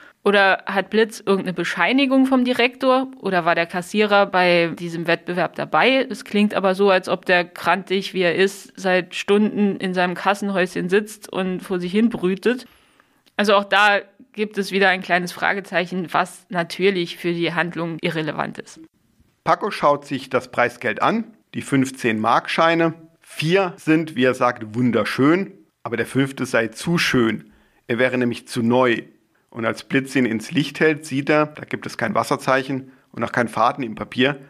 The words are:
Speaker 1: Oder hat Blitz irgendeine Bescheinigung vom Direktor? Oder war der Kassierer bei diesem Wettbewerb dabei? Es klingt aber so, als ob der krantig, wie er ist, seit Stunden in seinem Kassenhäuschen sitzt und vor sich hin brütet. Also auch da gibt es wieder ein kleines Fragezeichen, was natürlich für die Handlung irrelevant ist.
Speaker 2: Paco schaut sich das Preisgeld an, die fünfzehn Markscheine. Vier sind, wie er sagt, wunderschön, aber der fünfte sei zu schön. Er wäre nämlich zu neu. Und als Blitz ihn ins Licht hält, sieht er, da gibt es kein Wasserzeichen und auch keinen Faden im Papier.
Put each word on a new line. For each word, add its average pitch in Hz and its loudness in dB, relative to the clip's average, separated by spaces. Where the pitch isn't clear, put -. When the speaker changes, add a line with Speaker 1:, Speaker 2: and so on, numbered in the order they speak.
Speaker 1:
Oder 196 4
hat 196 -2
Blitz 220 0
irgendeine 180 0
Bescheinigung 254 2
vom 262 2
Direktor? 247 2
Oder 180 0
war 170 4
der 170 0
Kassierer 202 2
bei 175 4
diesem 170 -8
Wettbewerb 170 -2
dabei? 202 0
Es - -12
klingt 208 0
aber 185 0
so, 202 4
als 185 2
ob - -4
der 180 2
krantig, 185 -2
wie 185 -2
er 170 2
ist, 196 -2
seit 185 -2
Stunden 208 0
in 190 -4
seinem 180 -2
Kassenhäuschen 180 -2
sitzt 208 -2
und 185 -4
vor 180 -6
sich 175 -6
hin 220 4
brütet. 190 -2
Also 208 2
auch 196 4
da 202 4
gibt 214 -6
es 196 -4
wieder 190 4
ein 185 0
kleines 175 0
Fragezeichen, 180 -4
was 180 -2
natürlich 175 -2
für 175 -4
die 170 -2
Handlung 165 -4
irrelevant 160 -4
ist. - -18
Speaker 2:
Paco 175 0
schaut 143 0
sich 131 -8
das 120 -2
Preisgeld 117 -2
an, 202 0
die 123 -8
fünfzehn 127 0
Markscheine. 165 2
Vier 175 0
sind, 156 0
wie 127 2
er 127 4
sagt, 117 -2
wunderschön, 127 2
aber 117 -8
der 113 -2
fünfte 135 -2
sei 113 0
zu 170 -2
schön. 113 0
Er 117 -2
wäre 127 2
nämlich 123 -2
zu 123 -4
neu. 117 2
Und 117 -8
als 113 -4
Blitz 135 -2
ihn 131 2
ins 107 -4
Licht - -4
hält, 156 0
sieht 139 -6
er, 151 2
da - -18
gibt - -8
es - -16
kein 110 -2
Wasserzeichen 131 -2
und - -8
auch 117 -4
keinen 117 0
Faden 123 0
im 110 -8
Papier. 127 -2